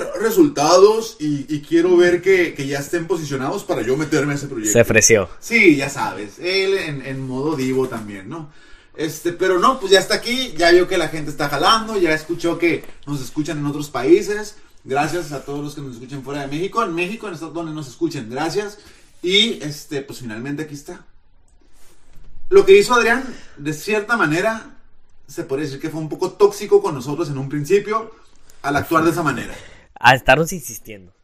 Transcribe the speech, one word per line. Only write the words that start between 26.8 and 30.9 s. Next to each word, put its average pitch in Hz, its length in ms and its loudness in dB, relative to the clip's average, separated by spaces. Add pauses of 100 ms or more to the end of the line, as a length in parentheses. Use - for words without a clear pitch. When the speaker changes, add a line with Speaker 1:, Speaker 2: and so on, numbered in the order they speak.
Speaker 1:
nosotros 143 380 -6
en 135 80 -6
un 135 100 -8
principio, 202 600 -2 (500)
al 143 140 -4
actuar 160 300 0
de 170 40 4
esa 170 140 -2
manera. 123 320 -4 (440)
Speaker 2:
A 123 140 6
estarnos 135 400 4
insistiendo. 107 600 -14 (100)